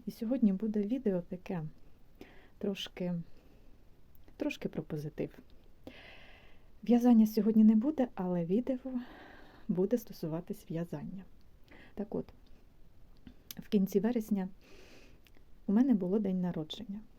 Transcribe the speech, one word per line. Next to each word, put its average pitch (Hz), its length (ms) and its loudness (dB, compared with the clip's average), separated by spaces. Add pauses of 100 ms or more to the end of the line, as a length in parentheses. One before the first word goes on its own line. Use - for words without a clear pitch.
І 208 40 -6
сьогодні 233 420 2
буде 214 300 -2
відео 202 380 0
таке 175 420 -8 (960)
трошки, 185 560 -4 (1200)
трошки - 320 -6
про - 140 -8
позитив. 151 560 -8 (1400)
В'язання 233 440 8
сьогодні 220 380 6
не 220 100 10
буде, 254 400 2
але 180 300 -2
відео 247 560 -2 (680)
буде 202 300 2
стосуватись 175 720 -8
в'язання. 165 540 -6 (680)
Так - 200 -6
от, - 180 -6 (1200)
в - 120 -14
кінці 196 320 2
вересня 220 480 -2 (1160)
у 202 60 0
мене 247 220 6
було 185 240 2
день 190 220 0
народження. 175 600 -6 (180)